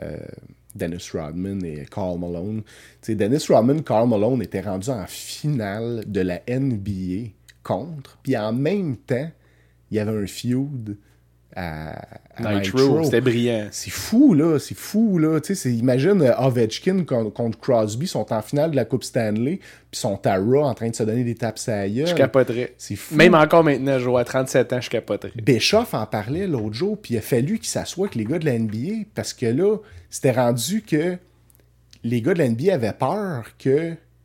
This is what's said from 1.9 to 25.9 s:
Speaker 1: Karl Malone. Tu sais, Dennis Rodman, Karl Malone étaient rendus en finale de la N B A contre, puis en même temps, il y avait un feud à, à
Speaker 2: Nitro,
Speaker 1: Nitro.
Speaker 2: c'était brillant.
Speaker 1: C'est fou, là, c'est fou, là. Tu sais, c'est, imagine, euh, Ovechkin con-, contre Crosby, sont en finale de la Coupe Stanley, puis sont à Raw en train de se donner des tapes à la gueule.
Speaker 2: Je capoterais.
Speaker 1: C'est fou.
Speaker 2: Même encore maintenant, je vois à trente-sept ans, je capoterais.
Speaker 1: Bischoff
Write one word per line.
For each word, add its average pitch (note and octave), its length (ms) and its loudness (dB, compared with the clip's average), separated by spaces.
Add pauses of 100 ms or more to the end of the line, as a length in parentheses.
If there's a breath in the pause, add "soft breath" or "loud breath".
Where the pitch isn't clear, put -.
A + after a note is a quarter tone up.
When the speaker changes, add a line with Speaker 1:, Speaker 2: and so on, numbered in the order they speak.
Speaker 1:
Karl F#2 240 -4
Malone. F2 440 -6 (400 soft breath)
Tu - 100 -6
sais, A2 40 0
Dennis A2 340 0
Rodman, C3+ 340 4
Karl A#2 240 2
Malone A#2 340 2
étaient F#2 200 -6
rendus F#2+ 280 -6
en G#2+ 180 -6
finale A#2 1000 -6
de G2 140 -2
la F2+ 260 -2
N B2+ 300 -2
B G2 120 -8
A F#2+ 380 -4 (360)
contre, C3+ 600 -8
puis C3 140 0
en A2 160 -2
même D3+ 440 -2
temps, C#3 320 -4 (640)
il G#2 60 -2
y - 20 0
avait G#2+ 120 -2
un G#2 160 -4
feud B2 720 -6 (600)
à, D#2 400 -8 (360)
à G#2+ 240 0
Speaker 2:
Nitro, G2 180 -2
Speaker 1:
Nitro. C#3 280 4
Speaker 2:
c'était A#2+ 160 4
brillant. A#2 500 0
Speaker 1:
C'est - 180 -12
fou, A3+ 460 4
là, D3+ 240 4
c'est - 180 -12
fou, G#3 400 0
là. D#3 220 2
Tu - 80 -10
sais, G3 80 -2
c'est, B2+ 180 -2
imagine, C3 480 4
euh, A#2+ 160 6
Ovechkin C3 640 2
con-, A#2 280 -2
contre A#2 280 -4
Crosby, A2+ 460 2
sont C3 260 -4
en A2 120 -2
finale D3 280 0
de C#3+ 40 0
la A#2+ 100 2
Coupe B2+ 180 -2
Stanley, A#2 560 -2 (300 soft breath)
puis - 100 -12
sont G2+ 280 -2
à G2+ 100 2
Raw B2 280 4
en A#2 100 0
train A#2 140 -4
de A#2 60 -6
se - 60 -4
donner A2+ 220 0
des A#2 100 -2
tapes A2 320 -6
à B2 120 -4
la G2 120 -2
gueule. B2+ 160 -2
Speaker 2:
Je F3 80 0
capoterais. B2+ 640 2
Speaker 1:
C'est - 180 -10
fou. - 200 -8
Speaker 2:
Même E3+ 180 8
encore D#3+ 300 8
maintenant, C3+ 340 2
je B2 100 0
vois B2 140 4
à - 40 2
trente-sept C3 480 0
ans, B2 80 -2
je - 100 -10
capoterais. G#2 400 -4 (100)
Speaker 1:
Bischoff C#3+ 540 2